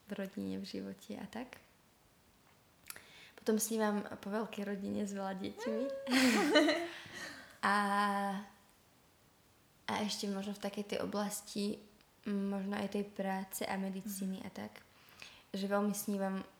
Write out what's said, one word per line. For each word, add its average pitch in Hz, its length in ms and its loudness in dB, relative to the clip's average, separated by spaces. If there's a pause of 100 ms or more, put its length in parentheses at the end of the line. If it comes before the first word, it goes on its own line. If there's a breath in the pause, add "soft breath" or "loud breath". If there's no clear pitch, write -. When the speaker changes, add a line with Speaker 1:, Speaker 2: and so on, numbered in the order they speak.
Speaker 1:
v - 100 -12
rodine, 196 440 -4
v 196 80 -6
živote 196 480 -8
a 208 140 -8
tak. - 340 -10 (1700 loud breath)
Potom 220 220 2
snívam 214 440 2 (160)
po - 140 -8
veľkej 208 340 -2
rodine 202 380 -2
s 202 100 -4
veľa 196 220 -2
deťmi. 214 540 -2
Speaker 2:
<laughs> - 60 -6 (1600 loud breath)
Speaker 1:
A, 202 160 4 (2000)
a 220 180 0
ešte 208 240 0
možno 202 260 -2
v 202 140 -6
takej 202 220 -2
tej - 120 0
oblasti, 202 800 0 (460)
m, 196 260 0
možno 196 240 -2
aj 202 160 0
tej 202 180 0
práce 190 540 -2
a - 160 -2
medicíny 190 640 -4
Speaker 2:
Mhm. - 40 -10
Speaker 1:
a 196 40 -8
tak. 208 240 -8 (800 loud breath)
Že 196 180 -2
veľmi 202 240 4
snívam 196 480 0 (180)